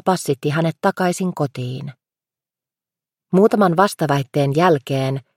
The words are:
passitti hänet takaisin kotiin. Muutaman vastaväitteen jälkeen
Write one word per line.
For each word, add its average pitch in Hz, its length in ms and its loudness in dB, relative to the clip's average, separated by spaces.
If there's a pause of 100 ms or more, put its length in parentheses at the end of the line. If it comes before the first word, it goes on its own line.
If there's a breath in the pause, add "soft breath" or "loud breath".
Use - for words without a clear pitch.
passitti 147 440 -2
hänet 160 320 -2
takaisin 185 520 -2
kotiin. 131 600 -8 (1400)
Muutaman 196 440 4
vastaväitteen 143 800 0
jälkeen 135 640 0 (180)